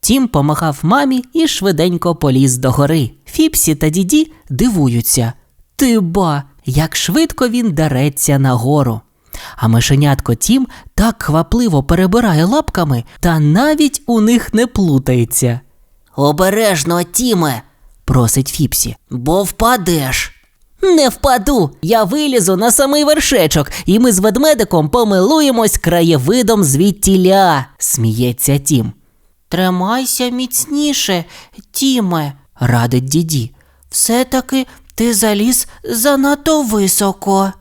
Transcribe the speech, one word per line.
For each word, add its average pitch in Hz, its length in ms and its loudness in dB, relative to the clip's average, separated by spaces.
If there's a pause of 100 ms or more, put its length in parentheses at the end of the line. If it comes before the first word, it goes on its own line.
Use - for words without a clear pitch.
Тім 254 240 0
помахав 147 540 -2
мамі 254 500 0
і 320 160 0
швиденько 175 640 0
поліз 131 440 2
до 131 120 0
гори. 143 400 0 (140)
Фіпсі 311 500 0
та 151 140 0
Діді 196 440 0 (180)
дивуються. 127 840 0 (440)
Ти 233 240 2
ба, 165 420 -2 (220)
як 147 320 -2
швидко 262 520 -2
він 226 240 -2
дареться 147 680 0
нагору. 127 640 0 (560)
А 110 120 -2
мишенятко 135 680 2
Тім 254 320 0 (280)
так 220 240 0
квапливо 170 640 0
перебирає 185 640 2
лапками, 175 600 -2 (160)
та 170 180 0
навіть 269 680 2
у 233 140 0
них 226 340 0
не 226 120 2
плутається. 127 960 0 (560)
«Обережно, 175 840 0
Тіме!» 175 600 -2 (420)
просить 131 440 0
Фіпсі. - 480 -4 (140)
«Бо 143 320 -2
впадеш!» 175 880 -2 (500)
«Не 320 260 4
впаду! 240 600 0 (120)
Я 220 220 2
вилізу 226 520 0
на 226 140 0
самий 285 340 2
вершечок, 214 640 0 (160)
і 190 120 4
ми 247 140 4
з 185 60 2
ведмедиком 214 720 2
помилуємось 226 880 2
краєвидом 170 840 2
звідтіля!» 180 1000 2 (120)
сміється 120 800 -2
Тім. 135 340 -2 (640)
«Тримайся 190 720 -2
міцніше, 254 960 -4 (460)
Тіме!» 185 640 -2 (280)
радить 120 440 0
Діді. 147 500 -4 (360)
«Все-таки 254 760 -2 (280)
ти 233 200 0
заліз 214 540 0 (160)
занадто 285 800 0
високо». 196 1000 0